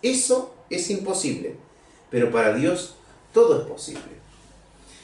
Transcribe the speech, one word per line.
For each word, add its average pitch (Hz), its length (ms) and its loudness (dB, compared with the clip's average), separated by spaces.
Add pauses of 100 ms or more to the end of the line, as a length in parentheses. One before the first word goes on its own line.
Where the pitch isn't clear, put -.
eso 254 520 0 (140)
es 175 220 -4
imposible, 190 680 -4 (540)
pero 120 200 2
para 110 240 2
Dios 165 420 -2 (360)
todo 233 300 6
es - 40 -10
posible". - 480 -14 (880)